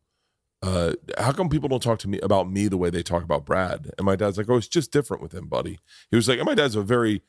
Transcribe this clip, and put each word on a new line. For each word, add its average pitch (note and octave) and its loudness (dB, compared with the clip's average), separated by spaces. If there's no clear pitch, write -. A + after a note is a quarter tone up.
uh, F2+ 0
how A#2+ 2
come F3+ -2
people D3 0
don't C3 0
talk A2+ 0
to - -8
me G2+ -2
about G2 2
me G2+ 0
the G2 0
way F2+ 2
they E2+ -2
talk E2+ -2
about D2+ -2
Brad?" F2+ -2
And F#2+ -4
my G2 4
dad's G2 0
like, G#2 -4
"Oh, B2 6
it's A2 0
just D#3+ -2
different C#3+ 0
with E2 -12
him, F#2 -12
buddy." E2 -4
He - 4
was A2+ 4
like, B2 2
and D3 -2
my D4+ 2
dad's C#3+ 2
a G#2+ 2
very A2 2